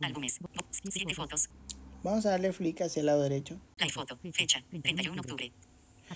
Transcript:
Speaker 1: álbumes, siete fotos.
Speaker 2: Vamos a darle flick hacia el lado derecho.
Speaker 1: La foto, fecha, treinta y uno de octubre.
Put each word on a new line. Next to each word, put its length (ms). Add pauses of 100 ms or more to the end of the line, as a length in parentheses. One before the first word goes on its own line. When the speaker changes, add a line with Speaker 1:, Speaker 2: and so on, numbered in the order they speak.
Speaker 1:
álbumes, 380 (500)
siete 260
fotos. 340 (540)
Speaker 2:
Vamos 220
a 60
darle 220
flick 280
hacia 200
el 60
lado 160
derecho. 360 (180)
Speaker 1:
La 120
foto, 280 (160)
fecha, 360
treinta 340
y 40
uno 80
de 60
octubre. 300 (640)